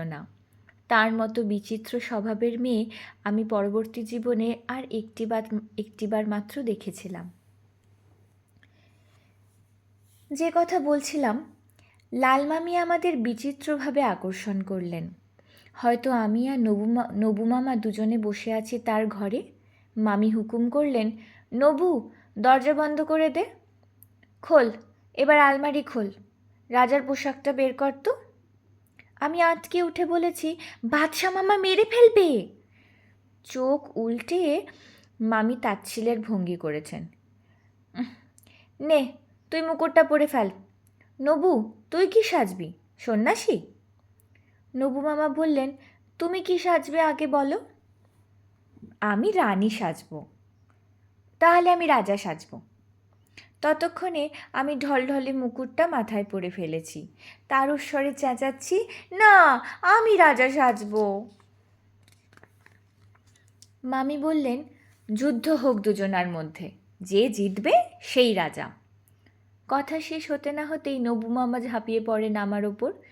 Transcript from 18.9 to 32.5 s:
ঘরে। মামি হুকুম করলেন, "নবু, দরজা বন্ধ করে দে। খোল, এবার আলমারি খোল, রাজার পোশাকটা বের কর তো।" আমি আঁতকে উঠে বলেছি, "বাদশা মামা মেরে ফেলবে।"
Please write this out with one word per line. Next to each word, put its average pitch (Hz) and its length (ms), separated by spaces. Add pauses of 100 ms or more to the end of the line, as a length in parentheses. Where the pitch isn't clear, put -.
ঘরে। 208 360 (540)
মামি 214 320
হুকুম 233 400
করলেন, 247 420 (420)
"নবু, 285 580 (280)
দরজা 262 340
বন্ধ 302 280
করে 311 280
দে। 330 160 (960)
খোল, 262 300 (420)
এবার 294 260
আলমারি 285 440
খোল, 208 280 (580)
রাজার 247 320
পোশাকটা 269 520
বের 262 200
কর 277 180 (120)
তো।" 494 120 (1000)
আমি 320 260
আঁতকে 339 420
উঠে 339 220
বলেছি, 339 520 (260)
"বাদশা 311 480
মামা 381 260
মেরে 381 260
ফেলবে।" 440 640 (960)